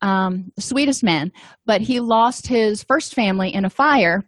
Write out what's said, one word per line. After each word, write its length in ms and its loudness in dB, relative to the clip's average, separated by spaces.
um, 540 -2
the 60 -10
sweetest 420 -2
man, 280 0
but 160 2
he 180 -2
lost 480 0
his 360 0
first 320 -2
family 380 0
in 120 -2
a 40 -2
fire 580 2